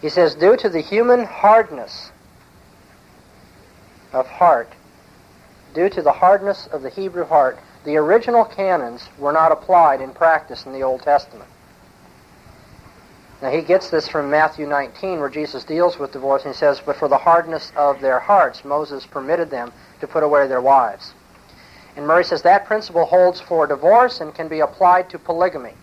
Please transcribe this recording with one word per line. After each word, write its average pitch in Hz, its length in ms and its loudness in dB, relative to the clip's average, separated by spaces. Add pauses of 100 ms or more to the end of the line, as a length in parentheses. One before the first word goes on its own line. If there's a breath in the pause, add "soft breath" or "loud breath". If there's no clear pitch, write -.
He 156 80 -6
says, 160 280 0
due 202 220 4
to 220 100 -2
the 165 120 -4
human 233 440 0
hardness 196 880 0 (2000)
of 131 160 -2
heart, 151 440 0 (1000)
due 175 160 0
to 190 120 -8
the 143 100 2
hardness 196 560 0
of 143 140 -10
the 131 80 -10
Hebrew 175 340 -8
heart, 139 340 0 (260 soft breath)
the 151 120 -4
original 226 480 2
canons 165 640 -6 (100)
were 143 140 -4
not 160 180 4
applied 156 500 2
in 135 120 -12
practice 156 540 -2
in 135 60 -16
the 135 100 -8
Old 131 200 -4
Testament. 143 480 -2 (1900)
Now, 135 100 -6
he 156 120 -2
gets 180 260 0
this 156 200 -2
from 147 220 -6
Matthew 151 360 0
nineteen, 147 540 -6
where 139 80 -4
Jesus 143 340 -10
deals 170 340 -2
with 135 140 -10
divorce, 135 340 -4
and 139 80 -10
he - 60 -14
says, 143 260 0
"But 143 120 -4
for 156 100 -4
the 139 120 2
hardness 165 580 0
of 143 240 0
their 131 180 0
hearts, 175 460 0
Moses 143 420 -6
permitted 151 420 -4
them 120 240 -10 (280 soft breath)
to 143 80 -12
put 156 160 -2
away 143 240 2
their 131 120 -2
wives." 127 520 0 (840 soft breath)
And 143 100 -14
Murray 165 200 2
says 165 180 -6
that 196 240 4
principle 180 380 -2
holds 180 360 2
for 156 280 -2
divorce 190 520 2
and 156 140 -12
can 160 140 -10
be 156 100 -8
applied 180 520 2
to 165 100 -16
polygamy. 165 640 -4